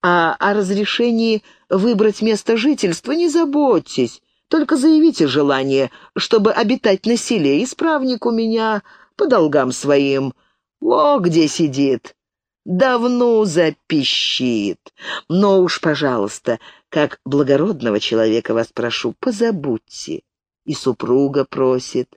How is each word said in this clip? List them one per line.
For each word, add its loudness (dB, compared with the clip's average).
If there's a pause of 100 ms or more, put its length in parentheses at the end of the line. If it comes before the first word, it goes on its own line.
А 2
о 0
разрешении 0 (240)
выбрать 2
место 0
жительства -2
не 0
заботьтесь. 0 (280)
Только 0
заявите 4
желание, 0 (240)
чтобы 0
обитать 0
на 2
селе. 0
Исправник -4
у 0
меня -2 (340)
по 0
долгам 2
своим. 0 (460)
Во 2
где 2
сидит. -2 (480)
Давно 2
запищит. -2 (500)
Но 4
уж, -2
пожалуйста, -2 (300)
как -2
благородного 0
человека 0
вас -2
прошу, -6
позабудьте". -6 (420)
И -6
супруга 0
просит. -4